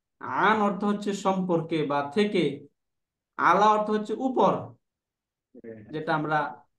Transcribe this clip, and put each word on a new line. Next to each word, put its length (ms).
আন 420
অর্থ 220
হচ্ছে 300
সম্পর্কে 720
বা 280
থেকে, 540
আলা 280
অর্থ 240
হচ্ছে 240
উপর, 600
যেটা 240
আমরা 480